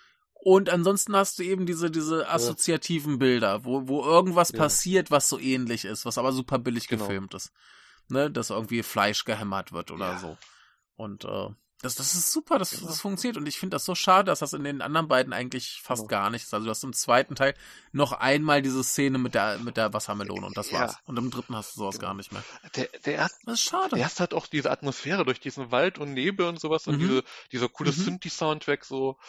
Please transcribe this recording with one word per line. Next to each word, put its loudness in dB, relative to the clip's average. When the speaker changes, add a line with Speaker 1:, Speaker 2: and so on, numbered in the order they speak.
Speaker 1:
Und 6
ansonsten 2
hast 2
du -2
eben 0
diese, 0
diese 0
Speaker 2:
Ja. -4
Speaker 1:
assoziativen 0
Bilder, 4
wo, -2
wo 0
irgendwas 6
Speaker 2:
Ja. -6
Speaker 1:
passiert, 2
was 6
so 0
ähnlich -2
ist, -6
was -4
aber 2
super 0
billig -4
Speaker 2:
Genau. -2
Speaker 1:
gefilmt -4
ist. -12
Ne, 2
dass -4
irgendwie -2
Fleisch 2
gehämmert -4
wird -8
oder -6
Speaker 2:
Ja. -8
Speaker 1:
so. -10
Und, -12
äh, -6
das, -4
das -2
ist 0
super, 0
dass -2
Speaker 2:
Genau. -8
Speaker 1:
das -6
funktioniert. -4
Und -6
ich -6
find -6
das -2
so -2
schade, 6
dass 2
das -4
in -4
den -4
anderen 0
beiden 4
eigentlich -6
fast -2
Speaker 2:
Genau. 0
Speaker 1:
gar 2
nicht -6
ist. -10
Also -2
du -2
hast -4
im -8
zweiten 4
Teil 2
noch 2
einmal 4
diese 0
Szene 2
mit -2
der, 2
mit -8
der 2
Wassermelone -4
und -10
das -6
Speaker 2:
Ja. 0
Speaker 1:
war's. -2
Und -6
im -2
dritten -8
hast -10
du -10
sowas -6
Speaker 2:
Genau. -8
Speaker 1:
gar -6
nicht -14
mehr. -10
Speaker 2:
Der, -4
der -2
erst-, -4
Speaker 1:
Das -6
ist 0
schade. 0
Speaker 2:
der 0
erste -2
hat -2
auch -4
diese -2
Atmosphäre -2
durch -2
diesen -10
Wald 2
und -6
Nebel 0
und -4
sowas -2
und 0
Speaker 1:
Mhm. 0
Speaker 2:
diese, 2
dieser 0
coole -2
Speaker 1:
Mhm. 2
Speaker 2:
Synthi-Soundtrack -2
so. -4